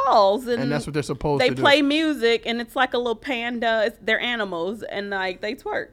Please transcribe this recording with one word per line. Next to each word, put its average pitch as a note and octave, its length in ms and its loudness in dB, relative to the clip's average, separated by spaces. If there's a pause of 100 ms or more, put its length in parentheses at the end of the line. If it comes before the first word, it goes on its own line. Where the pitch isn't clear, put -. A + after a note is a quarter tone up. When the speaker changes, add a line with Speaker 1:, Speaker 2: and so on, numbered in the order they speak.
Speaker 1:
dolls, A3+ 400 4
and A#3+ 160 -2
Speaker 2:
and - 100 -2
that's D3 140 -2
what C#3+ 80 -8
they're D3+ 80 -2
supposed C#3+ 400 -2
Speaker 1:
they B3+ 80 4
Speaker 2:
to B2+ 60 -2
do? C3 60 -4
Speaker 1:
play D4 200 6
music, C#4 640 2
and A#3 160 -2
it's A3+ 140 -10
like B3+ 180 0
a B3+ 60 0
little A#3+ 160 -2
panda. A#3 720 -2
It's, A#3 140 -6
they're A3 180 0
animals, G3+ 640 -4
and, G3+ 260 -6
like, F#3+ 320 -4
they G#3+ 140 -4
twerk, - 360 -6